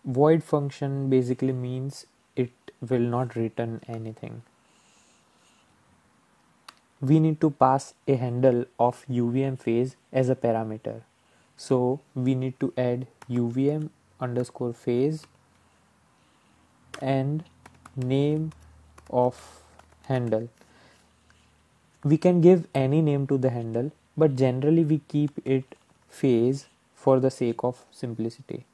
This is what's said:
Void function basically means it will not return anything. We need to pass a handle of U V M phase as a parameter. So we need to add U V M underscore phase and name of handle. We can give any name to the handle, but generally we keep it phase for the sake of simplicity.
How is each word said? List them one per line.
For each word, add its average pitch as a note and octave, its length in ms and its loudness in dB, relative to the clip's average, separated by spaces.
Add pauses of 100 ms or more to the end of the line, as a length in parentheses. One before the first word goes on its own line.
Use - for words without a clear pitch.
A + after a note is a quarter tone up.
Void D3+ 360 4
function C#3 680 -4
basically B2+ 420 0
means B2+ 540 -8 (320)
it B2 140 -4 (380)
will B2+ 120 0 (120)
not B2 220 -4
return A2+ 500 -6
anything. A2+ 580 -12 (2500)
We C#3+ 180 4
need D#3 220 2
to D#3 80 4
pass C3+ 460 0 (120)
a C#3 80 2
handle B2 480 2 (160)
of A#2+ 300 2
U A#2+ 200 0
V C3 140 0
M C3+ 140 -4
phase A#2+ 400 -2 (160)
as C3 160 2
a B2+ 80 2
parameter. A2+ 640 -4 (560)
So B2+ 420 0 (160)
we C3 180 0 (100)
need C3 180 -8
to C3 160 -2
add B2 300 -2 (200)
U A#2+ 240 -2
V C3+ 200 0
M D#3 180 -6 (320)
underscore B2 500 -6
phase C3+ 560 -2 (1700)
and C#3 420 -2 (540)
name D3 560 0 (560)
of B2 340 0 (600)
handle. A#2 420 -2 (1600)
We D3+ 120 4
can F3+ 220 2
give F3 300 6 (160)
any D3 160 2
name C#3+ 260 0
to C#3 100 0
the C3 120 0
handle, A#2 420 -4 (240)
but D3 220 2
generally C3+ 480 2
we D3+ 240 0
keep D3 360 -4
it C3 300 -2 (320)
phase B2+ 600 0 (320)
for C3 200 4
the C3 100 2
sake A#2 340 -4
of B2 280 -6
simplicity. A#2 840 -10